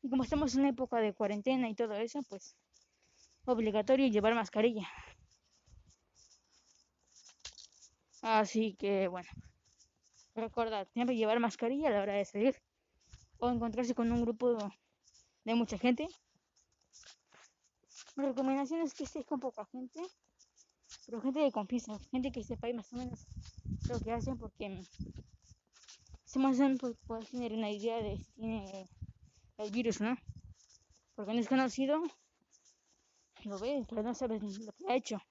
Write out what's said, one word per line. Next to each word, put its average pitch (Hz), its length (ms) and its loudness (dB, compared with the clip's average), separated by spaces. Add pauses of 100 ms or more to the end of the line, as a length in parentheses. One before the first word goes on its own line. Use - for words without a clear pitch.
Y 277 80 -8
como 262 140 2
estamos 294 300 2
en 269 80 4
una 277 80 6
época 247 280 -2
de 214 160 4
cuarentena 226 560 0
y 220 40 -4
todo 214 200 -2
eso, 233 300 -4
pues, - 320 -14 (920)
obligatorio 226 640 4
llevar 214 280 4
mascarilla. 214 520 2 (3250)
Así 220 540 4
que, 196 320 2
bueno, 180 220 -6 (1040)
recordad, 226 580 -2
siempre 247 220 2
llevar 220 240 4
mascarilla 240 500 2
a - 20 4
la 202 100 4
hora 202 120 0
de 202 120 2
salir 208 300 2 (840)
o 240 100 2
encontrarse 233 460 0
con 233 160 2
un 240 100 4
grupo 233 360 2 (880)
de 226 120 2
mucha 226 220 2
gente. 247 300 2 (2000)
Mi 277 100 0
recomendación 269 560 0
es 302 120 -2
que 285 120 -6
estéis 294 200 -8
con 285 140 -2
poca 240 260 -6
gente, 254 360 -12 (1040)
pero 220 160 -6
gente 262 180 0
de 285 120 6
confianza, 214 480 -2 (120)
gente 262 200 0
que 226 120 -6
sepáis 233 320 -6
más 220 180 -10
o - 20 -10
menos 247 320 -8 (640)
lo 240 100 -2
que 226 120 -4
hacen, 233 260 -2
porque 208 460 -8 (1400)
si - 160 -2
más 269 180 4
o 269 60 6
menos, 269 160 4
pues, 240 160 -4 (100)
podéis 226 240 -8
tener 240 240 -4
una 220 160 0
idea 220 320 -2
de 208 160 -4
si - 160 -12
tiene 196 560 -8 (680)
el 214 140 -4
virus, 226 300 0
¿no? 233 160 0 (960)
Porque 208 180 -6
un 226 60 0
desconocido 262 640 2 (1400)
lo 202 160 -6
ves, 254 280 -2
pero 226 140 -4
no 240 140 -2
sabes 220 260 -2
lo 208 320 -8
que 370 180 -6
ha 247 40 4
hecho. 226 360 -2